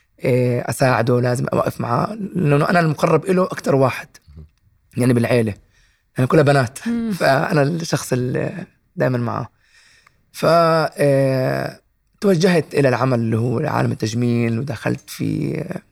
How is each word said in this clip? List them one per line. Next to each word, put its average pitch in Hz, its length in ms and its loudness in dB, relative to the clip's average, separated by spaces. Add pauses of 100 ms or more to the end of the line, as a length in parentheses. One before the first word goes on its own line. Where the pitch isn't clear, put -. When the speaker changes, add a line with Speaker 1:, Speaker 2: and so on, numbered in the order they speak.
(200)
Speaker 1:
آه، 123 500 0
أساعده، 123 520 2
لازم 123 320 -2
أوقف - 280 -2
معاه، 123 320 -2 (220)
لأنه 147 340 2
أنا 175 100 2
المقرب 160 460 2
إله 185 180 2
أكتر 165 320 -2
واحد 135 320 0 (920)
يعني 123 160 4
بالعيلة، 113 400 2 (640)
يعني 127 100 2
كلها 160 160 4
بنات. 139 440 2
Speaker 2:
مم. 233 240 -4
Speaker 1:
فأنا 151 500 0
الشخص 160 520 -2
اللي 135 520 -4 (300)
دايما 131 220 -2
معاه. 110 320 -6 (840)
ف، - 140 -6
آه، 139 1300 2 (420)
توجهت 180 540 2
إلى 139 140 4
العمل 123 300 2
اللي 113 180 0
هو 117 220 -2
عالم 123 320 0
التجميل، 117 680 -2
ودخلت 123 500 -6
في - 540 -4 (280)